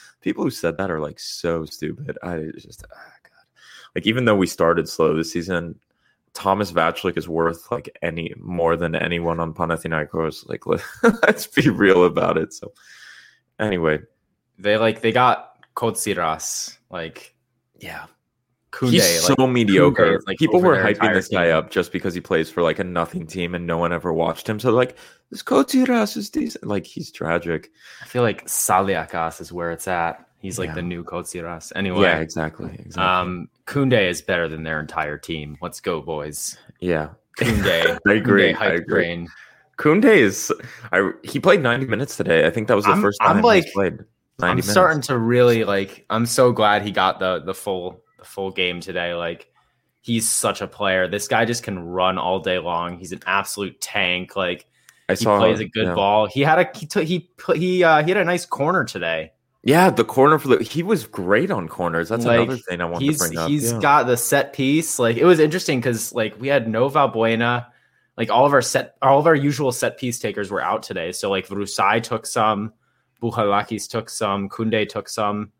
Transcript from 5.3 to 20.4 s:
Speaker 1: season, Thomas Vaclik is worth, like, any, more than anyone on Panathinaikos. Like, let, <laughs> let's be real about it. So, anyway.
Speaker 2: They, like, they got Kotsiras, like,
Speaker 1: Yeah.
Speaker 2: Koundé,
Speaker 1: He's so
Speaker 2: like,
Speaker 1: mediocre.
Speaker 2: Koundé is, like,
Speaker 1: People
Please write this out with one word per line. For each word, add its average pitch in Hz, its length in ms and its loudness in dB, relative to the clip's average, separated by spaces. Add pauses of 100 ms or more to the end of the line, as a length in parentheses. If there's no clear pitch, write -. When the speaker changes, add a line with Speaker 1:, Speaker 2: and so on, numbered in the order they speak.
Speaker 1:
season, 85 480 -6 (540)
Thomas 98 400 -2
Vaclik 85 440 0
is 82 120 -6
worth, 82 420 -4
like, - 180 -8 (120)
any, 82 360 -6
more 85 380 -2
than 82 200 -2
anyone 85 440 -2
on 82 140 -6
Panathinaikos. 82 960 -6
Like, - 180 -10
let, - 140 0 (200)
<laughs> 233 220 2
let's - 240 0
be - 220 2
real 92 340 6
about 85 340 2
it. - 160 -4
So, - 200 -18 (840)
anyway. 85 400 0 (580)
Speaker 2:
They, 104 180 0
like, 113 240 2
they 113 140 2
got 120 420 2 (200)
Kotsiras, 87 1000 -4 (120)
like, 82 440 -12 (460)
Speaker 1:
Yeah. - 280 -14 (640)
Speaker 2:
Koundé, 123 200 -2
Speaker 1:
He's 87 340 4
so 90 120 6
Speaker 2:
like, 131 120 4
Speaker 1:
mediocre. 98 640 4
Speaker 2:
Koundé 82 40 0
is, - 100 -8
like, 95 100 -6
Speaker 1:
People 160 200 4